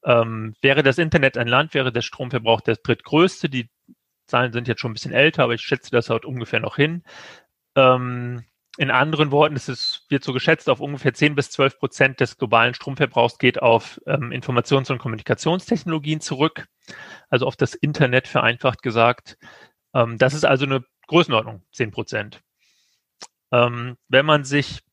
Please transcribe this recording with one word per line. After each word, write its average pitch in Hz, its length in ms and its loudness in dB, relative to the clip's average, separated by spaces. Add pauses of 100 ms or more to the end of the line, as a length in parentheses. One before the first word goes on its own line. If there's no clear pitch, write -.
ähm, 113 580 0
wäre 139 220 4
das 135 140 4
Internet 156 400 2
ein 120 100 -2
Land, 135 260 2
wäre 131 200 0
der 117 80 -2
Stromverbrauch 117 580 -2
der 113 160 -2
drittgrößte. - 760 0
Die 127 200 -6 (580)
Zahlen 120 260 0
sind 120 140 -6
jetzt 117 120 -4
schon 123 120 -6
ein - 20 -10
bisschen 107 180 -12
älter, 143 320 0
aber 120 100 0
ich 113 80 -8
schätze, - 300 -6
dass 120 180 -2
haut 113 160 -2
ungefähr 120 340 -6
noch - 180 -8
hin. 160 260 0 (720)
Ähm, 123 720 2 (320)
in 139 120 -2
anderen 147 420 2
Worten, 147 240 4
es 131 140 -8
ist, - 400 -6
wird 139 140 0
so 135 100 -6
geschätzt, 123 360 0
auf 123 100 2
ungefähr 143 340 -6
zehn 147 220 0
bis 135 160 -4
zwölf 135 260 0
Prozent 135 440 0
des - 160 -4
globalen 117 360 2
Stromverbrauchs 120 640 -2
geht - 240 2
auf, 117 460 2
ähm, 127 240 -4
Informations- 127 580 -2
und 131 80 -2
Kommunikationstechnologien 156 1200 -4
zurück, - 460 -4 (640)
also 127 160 0
auf 135 100 -6
das - 200 -2
Internet 131 520 0
vereinfacht 120 540 0
gesagt. 117 560 0 (560)
Ähm, 117 240 0
das 127 160 2
ist 151 120 -2
also 135 200 2
eine 135 180 -2 (240)
Größenordnung, 113 540 0 (100)
zehn 113 200 -6
Prozent. 107 500 -8 (1080)
Ähm, 120 460 0 (100)
wenn 135 180 4
man 151 180 4
sich 139 380 -2 (120)